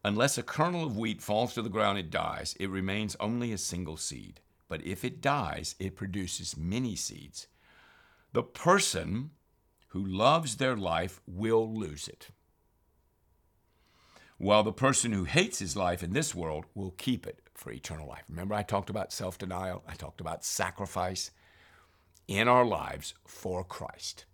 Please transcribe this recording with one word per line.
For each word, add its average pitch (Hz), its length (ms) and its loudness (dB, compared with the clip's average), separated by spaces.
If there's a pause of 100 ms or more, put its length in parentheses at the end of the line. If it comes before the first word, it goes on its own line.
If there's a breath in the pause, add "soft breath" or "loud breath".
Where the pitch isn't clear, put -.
unless 107 360 4
a 120 60 -4
kernel 170 420 0
of 131 100 -2
wheat 110 260 0
falls 110 340 2
to 120 60 0
the 104 60 -2
ground, 101 300 4
it 85 120 -4
dies. - 480 -2
It 98 120 -2
remains 95 500 -2
only 120 320 0
a 104 60 -4
single 87 400 -4
seed. 52 420 -10 (300)
But 80 160 -6
if 92 180 -4
it 127 160 -4
dies, 135 580 -2
it 95 200 -6
produces 95 580 -6
many 101 400 -2
seeds. - 520 -10 (840 soft breath)
The 117 120 2
person 127 880 2 (560)
who 98 180 -4
loves 117 500 4
their 131 220 2
life 87 500 0
will 110 420 2
lose 92 380 -6
it, - 220 -18 (2000 soft breath)
while 104 260 8
the 107 80 4
person 131 400 4
who 95 140 2
hates 175 340 2
his 90 160 -4
life 90 260 2
in 87 120 -2
this 156 200 0
world 80 300 -4 (100)
will 95 180 -6
keep - 360 -2
it - 140 -12 (120)
for - 200 -12
eternal 78 340 -10
life." - 220 -14
Remember, 92 260 -4
I 104 80 0
talked 98 260 0
about 98 220 -4
self-denial. 92 760 -6
I - 100 -12
talked - 260 -12
about 80 240 -6
sacrifice 92 840 -2 (960 soft breath)
in 104 220 2
our 123 160 8
lives 73 520 -2 (100)
for 92 400 -6
Christ. - 580 -10 (100)